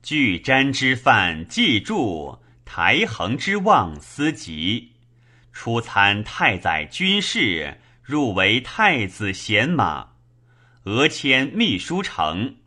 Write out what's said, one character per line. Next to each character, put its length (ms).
巨 340
瞻 360
之 200
范 540
记 320
著， 600
台 400
衡 320
之 180
望 460
思 320
集。 640
初 260
参 420
太 360
宰 260
军 380
事， 580
入 300
为 260
太 480
子 240
贤 380
马。 400
俄 240
迁 400
秘 300
书 260
丞。 520